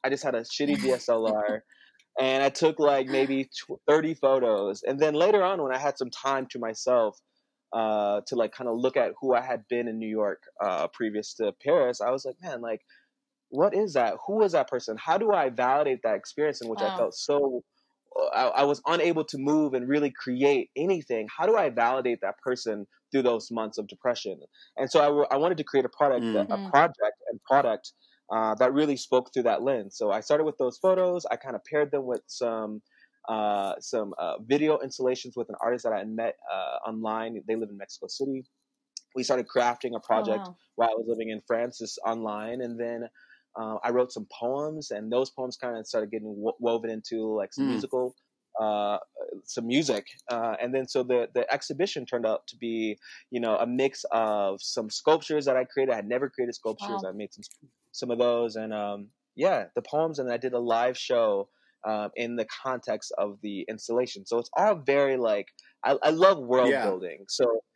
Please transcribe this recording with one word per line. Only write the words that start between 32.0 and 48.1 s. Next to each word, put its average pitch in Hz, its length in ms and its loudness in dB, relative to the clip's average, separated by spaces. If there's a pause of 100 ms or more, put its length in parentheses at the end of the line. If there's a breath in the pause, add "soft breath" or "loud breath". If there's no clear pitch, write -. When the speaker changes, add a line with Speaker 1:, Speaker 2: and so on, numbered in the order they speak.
Speaker 1:
with 123 220 -4
some, 110 540 -4 (480 soft breath)
uh, 104 500 0
some, 107 380 -4
uh, 82 220 -4
video 147 400 2
installations 127 560 -4
with 117 140 -6
an 104 120 -10
artist 120 220 -2
that 113 100 -2
I 98 120 -4
met, 110 320 -4 (140)
uh, 90 260 -4 (100)
online. 110 600 -6
They 113 80 0
live 113 140 -6
in 101 80 -16
Mexico 95 300 -14
City. 135 380 -6 (720)
We 131 80 -4
started 123 240 0
crafting 120 460 0
a 117 40 -6
Speaker 2:
Oh, 107 40 -6
Speaker 1:
project 107 460 0
Speaker 2:
wow. 90 100 -18 (180)
Speaker 1:
while 117 140 2
I 110 60 0
was 113 120 -4
living 113 220 -4
in 107 180 -8
France, 120 320 -2
just - 260 -10
online. 113 560 -4
And 120 180 -8
then, 117 300 -6 (500 soft breath)
uh, 110 240 -6
I 120 80 0
wrote 123 200 2
some 107 160 -10 (120)
poems, 147 520 -6
and 107 200 -6
those 127 200 0
poems 127 260 -8
kinda 117 280 -8
started 107 260 -4
getting 107 240 -8
wo-, 107 240 -4
woven 117 300 0
into, 110 460 -4
like, 98 180 -4
some 139 120 -2
Speaker 3:
Mm. 135 40 0
Speaker 1:
musical, 123 460 -2 (440)